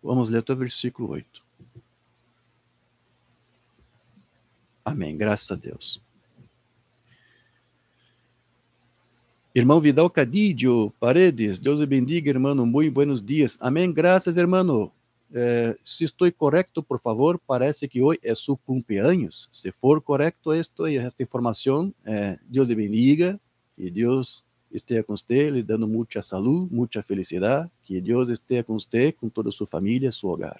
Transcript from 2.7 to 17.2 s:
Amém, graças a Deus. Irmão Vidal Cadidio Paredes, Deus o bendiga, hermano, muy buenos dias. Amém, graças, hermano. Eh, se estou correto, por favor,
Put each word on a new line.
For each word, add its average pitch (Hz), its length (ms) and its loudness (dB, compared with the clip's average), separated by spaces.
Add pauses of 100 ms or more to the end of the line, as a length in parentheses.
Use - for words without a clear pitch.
Amém, 85 320 -6
graças 107 340 0
a 92 60 -4
Deus. - 440 -8 (3500)
Irmão 131 260 6
Vidal 147 280 4
Cadidio 127 920 2
Paredes, 127 600 2
Deus 147 220 0
o 147 60 0
bendiga, 139 440 0
hermano, 135 340 2
muy 143 240 2
buenos 139 320 0
dias. 131 400 0
Amém, 165 320 0
graças, 175 460 2
hermano. 175 520 2 (400)
Eh, 120 540 0
se - 200 -6
estou 175 280 2
correto, 156 500 0
por 127 160 -6
favor, 135 480 2